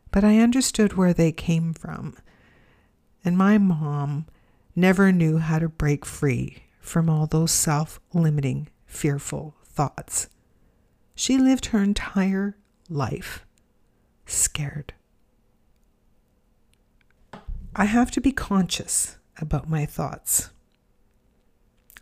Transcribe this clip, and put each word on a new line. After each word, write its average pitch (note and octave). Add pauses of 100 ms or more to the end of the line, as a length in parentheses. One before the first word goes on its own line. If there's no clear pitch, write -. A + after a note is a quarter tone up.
(100)
But G3+
I G#3+
understood A#3
where F3+
they E3
came E3
from, - (1080)
and F3
my G3
mom D3+ (500)
never F#3+
knew D#3+
how D#3+
to E3
break D3
free B2+ (180)
from E3
all D#3
those D#3+
self-limiting, D3 (160)
fearful C#3+ (100)
thoughts. - (840)
She -
lived C4
her G#3
entire G3 (320)
life - (800)
scared. - (2750)
I G3+
have A#3
to -
be C#4
conscious - (200)
about D3+
my D#3
thoughts. - (1500)